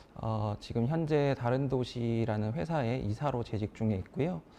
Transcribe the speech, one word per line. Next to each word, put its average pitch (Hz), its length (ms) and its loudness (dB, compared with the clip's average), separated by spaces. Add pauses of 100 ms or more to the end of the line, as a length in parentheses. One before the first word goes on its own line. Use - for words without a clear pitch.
(160)
어, 107 440 -2
지금 117 260 0
현재 147 520 2
다른 127 320 0
도시라는 117 840 0
회사에 143 460 0
이사로 120 440 -2
재직 107 320 -4
중에 110 200 0
있고요. 156 480 -2 (160)